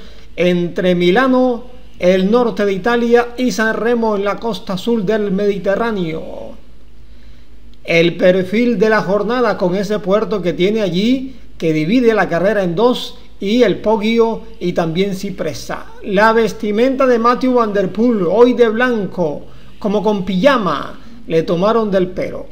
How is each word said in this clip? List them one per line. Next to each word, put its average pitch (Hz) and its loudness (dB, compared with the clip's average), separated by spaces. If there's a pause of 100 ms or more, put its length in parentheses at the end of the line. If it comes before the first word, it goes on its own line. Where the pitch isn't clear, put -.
(340)
entre 180 0
Milano, 247 2 (340)
el 190 4
norte 226 2
de 202 0
Italia, 240 2
y 254 0
San 220 0
Remo 220 0
en 196 -2
la 196 -2
costa 202 -6
sur 226 0
del 208 0
Mediterráneo. 190 -2 (1200)
El 165 2
perfil 196 2
de 220 4
la 214 4
jornada 202 0
con 180 0
ese 202 -2
puerto 196 0
que 170 0
tiene 196 2
allí, 214 0 (220)
que 165 0
divide 214 4
la 202 2
carrera 190 2
en 170 -2
dos, 233 0 (240)
y 214 2
el 185 2
podio 220 0 (180)
y 180 -2
también 180 0
cipresa. 170 -8 (180)
La 214 2
vestimenta 226 0
de 247 4
Mathieu 247 2
van 226 2
der 190 0
Poel, 214 0
hoy 240 6
de 233 4
blanco, 214 -2 (320)
como 202 -2
con 202 0
pijama, 190 0 (260)
le 165 0
tomaron 208 0
del 185 2
pelo. - -8